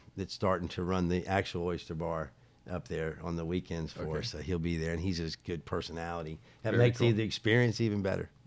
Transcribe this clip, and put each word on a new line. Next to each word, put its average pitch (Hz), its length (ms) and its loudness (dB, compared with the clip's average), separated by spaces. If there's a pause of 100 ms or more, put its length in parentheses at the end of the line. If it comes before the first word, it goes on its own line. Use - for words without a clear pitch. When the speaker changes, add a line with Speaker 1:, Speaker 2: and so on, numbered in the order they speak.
(160)
Speaker 1:
that's 95 200 -6
starting 92 340 2
to 90 140 -4
run 90 240 2
the 90 180 2
actual 95 380 0
oyster 85 320 -4
bar 80 360 -4 (380)
up 87 180 -6
there 80 360 -4
on 85 120 -2
the 82 100 -2
weekends 82 480 -2
for 78 100 -8
Speaker 2:
Okay. 78 160 -2
Speaker 1:
us. - 100 -4
So - 80 -8
he'll 80 220 -2
be 85 180 0
there, 80 160 -2
and 85 80 -2
he's 90 180 0
a 80 240 -4
good 85 220 -6
personality. 82 760 -6 (220)
That 113 140 0
Speaker 2:
Very 120 80 8
Speaker 1:
makes 120 160 4
Speaker 2:
cool. 117 140 6
Speaker 1:
the 107 100 2
experience 113 580 4
even 104 220 2
better. 92 260 -2 (180)